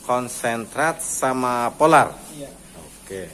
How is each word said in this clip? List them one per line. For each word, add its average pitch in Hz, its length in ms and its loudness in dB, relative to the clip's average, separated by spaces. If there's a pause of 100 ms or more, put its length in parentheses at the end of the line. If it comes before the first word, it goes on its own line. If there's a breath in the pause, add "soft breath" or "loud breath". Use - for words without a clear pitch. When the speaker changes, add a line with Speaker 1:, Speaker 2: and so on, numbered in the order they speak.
Speaker 1:
Konsentrat 123 960 -2
sama 123 720 -2
polar. 147 400 6 (200)
Speaker 2:
Iya. - 200 -14 (460)
Speaker 1:
Oke. 95 260 -12 (120)